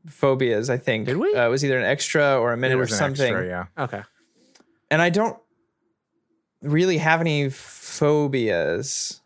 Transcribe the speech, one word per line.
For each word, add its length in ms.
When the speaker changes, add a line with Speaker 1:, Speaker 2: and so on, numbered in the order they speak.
Speaker 1:
phobias, 600
I 80
think. 300
Speaker 2:
Did 100
we? 160
Speaker 1:
Uh, 140
it 20
was 160
either 140
an 60
extra 540
or 140
a 40
minute 180
Speaker 3:
It 20
was 140
Speaker 1:
or 40
Speaker 3:
an 40
Speaker 1:
something. 340
Speaker 3:
extra, 140
yeah. 380
Speaker 2:
Okay. 180
Speaker 1:
And 100
I 80
don't 260
really 380
have 220
any 280
phobias. 1080